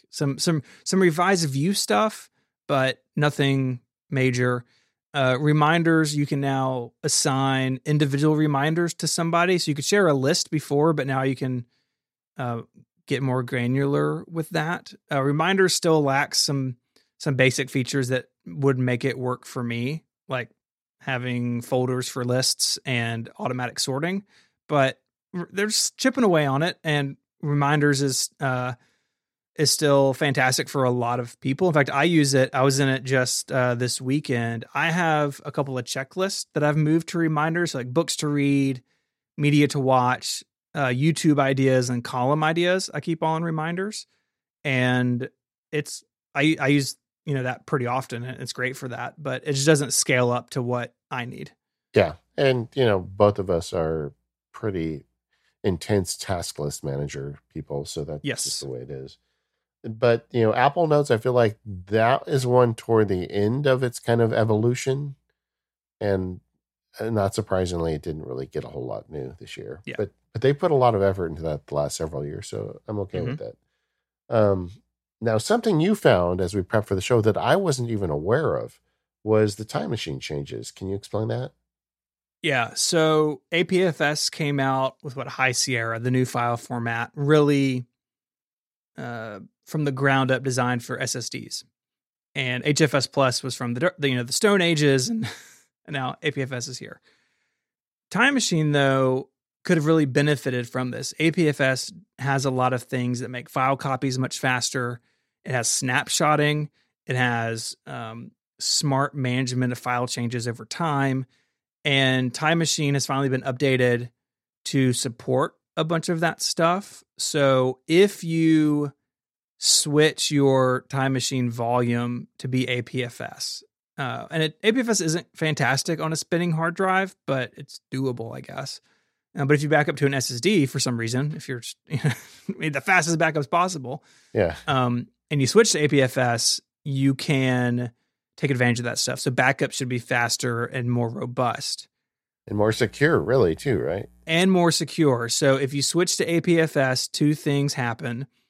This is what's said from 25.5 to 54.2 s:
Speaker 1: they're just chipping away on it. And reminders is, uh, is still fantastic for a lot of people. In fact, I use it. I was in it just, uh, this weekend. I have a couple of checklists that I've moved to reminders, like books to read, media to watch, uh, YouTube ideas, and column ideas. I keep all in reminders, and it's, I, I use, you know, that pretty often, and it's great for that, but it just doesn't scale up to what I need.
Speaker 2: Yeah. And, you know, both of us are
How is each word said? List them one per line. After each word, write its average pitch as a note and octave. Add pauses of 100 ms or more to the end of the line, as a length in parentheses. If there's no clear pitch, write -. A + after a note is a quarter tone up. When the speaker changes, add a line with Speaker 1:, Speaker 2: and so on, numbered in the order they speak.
Speaker 1:
they're G3+
just -
chipping B3+
away E3
on C#3
it. F3
And C#3+ (240)
reminders C#3+
is, C3+ (100)
uh, B2+ (840)
is D3
still C#3
fantastic C3
for C#3
a B2
lot B2
of A#2+
people. C#3
In E3+
fact, C#3+
I C#3
use D3+
it. C3
I C3
was C3+
in C#3
it C3
just, B2+
uh, B2+
this A#2+
weekend. B2 (100)
I D3+
have D#3
a C#3+
couple C3+
of A#2+
checklists F#3
that D3
I've D3
moved D#3
to F3
reminders, D#3+
like B2+
books E3
to D3+
read, C#3 (540)
media D3
to D3
watch, B2+ (320)
uh, C#3+
YouTube C#3+
ideas, C3
and A#2+
column C#3
ideas. F3
I D3
keep D#3+
all D#3+
in E3
reminders, E3+ (580)
and B2+ (440)
it's, - (300)
I, D3+
I C3+
use, C#3+ (280)
you D3
know, C3
that B2+
pretty C3
often, A#2+
and B2+
it's B2
great B2+
for C3
that, A#2+
but C3
it D3+
just C3+
doesn't C#3+
scale B2
up A#2+
to C3+
what A#2+ (160)
I B2
need. - (440)
Speaker 2:
Yeah. E2+ (220)
And, B2+
you C3+
know, G2+
both G2
of F#2+
us E2
are D#2+ (400)